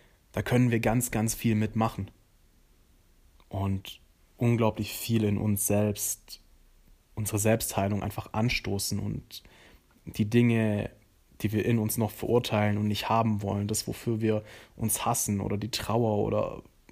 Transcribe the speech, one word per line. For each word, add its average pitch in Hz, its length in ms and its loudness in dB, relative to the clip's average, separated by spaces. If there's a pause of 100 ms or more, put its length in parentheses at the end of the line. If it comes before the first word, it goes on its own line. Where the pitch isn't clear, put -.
(320)
Da 110 100 -2
können 123 280 2
wir 113 100 2
ganz, 117 300 2
ganz 113 240 0
viel 113 200 2
mitmachen. 107 560 0 (1400)
Und 98 520 -4 (360)
unglaublich 113 560 2
viel 113 320 0
in 101 140 2
uns 104 280 2
selbst, - 760 0 (720)
unsere 107 240 -2
Selbstheilung 104 640 2
einfach - 300 -6
anstoßen 104 680 -2
und 104 440 -8 (640)
die 107 200 -2
Dinge, 110 680 2 (500)
die 107 120 -2
wir 107 120 0
in 117 140 2
uns 107 200 -2
noch 107 120 0
verurteilen 104 680 0
und 104 100 0
nicht 104 200 -2
haben 110 340 2
wollen, 101 260 -2
das, 107 180 -4
wofür 113 340 -4
wir 107 220 0 (340)
uns - 280 -2
hassen 110 360 0
oder 104 160 -2
die 104 140 -6
Trauer 110 480 0
oder 107 440 -2 (300)